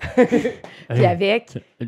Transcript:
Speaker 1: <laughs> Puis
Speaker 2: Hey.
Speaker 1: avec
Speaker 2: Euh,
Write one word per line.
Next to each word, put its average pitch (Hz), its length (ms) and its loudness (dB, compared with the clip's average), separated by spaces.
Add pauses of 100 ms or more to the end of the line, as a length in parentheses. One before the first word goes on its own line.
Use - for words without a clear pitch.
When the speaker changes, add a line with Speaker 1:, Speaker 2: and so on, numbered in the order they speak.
Speaker 1:
<laughs> - 80 -12
Puis 247 100 6 (640)
Speaker 2:
Hey. 123 160 2
Speaker 1:
avec 196 520 0 (240)
Speaker 2:
Euh, 123 60 -8